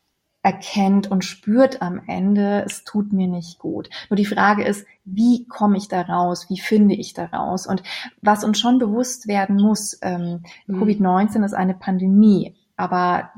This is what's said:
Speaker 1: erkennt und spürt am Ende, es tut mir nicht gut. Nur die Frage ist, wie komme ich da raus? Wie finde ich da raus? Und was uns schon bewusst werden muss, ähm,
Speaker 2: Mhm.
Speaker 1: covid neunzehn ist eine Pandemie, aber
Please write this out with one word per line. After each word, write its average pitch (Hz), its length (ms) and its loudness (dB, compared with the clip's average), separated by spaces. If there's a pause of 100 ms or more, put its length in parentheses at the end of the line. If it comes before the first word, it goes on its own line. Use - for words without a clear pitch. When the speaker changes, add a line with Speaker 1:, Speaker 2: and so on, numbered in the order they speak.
(420)
Speaker 1:
erkennt 196 680 0
und 190 140 0
spürt 262 580 0
am 180 240 -6
Ende, 202 600 0
es - 180 -14
tut 208 280 -4
mir 190 140 2
nicht 175 320 -6
gut. 165 300 -8 (220)
Nur 202 60 0
die 202 100 2
Frage 202 380 2
ist, - 220 -4 (180)
wie 226 440 0
komme 208 280 0
ich 196 120 -6
da 185 140 -2
raus? 175 480 -2
Wie 185 100 -6
finde 208 340 4
ich 185 200 -10
da 175 100 -8
raus? 170 420 -6
Und 190 160 -4 (400)
was 208 220 2
uns 214 160 0
schon 247 180 4
bewusst 240 480 -4
werden 202 300 0
muss, 208 460 2
ähm, 175 420 -6 (220)
Speaker 2:
Mhm. 190 120 -4
Speaker 1:
covid 208 220 0
neunzehn 202 420 2
ist 202 120 -2
eine 185 200 0
Pandemie, 190 800 4 (220)
aber 180 600 -2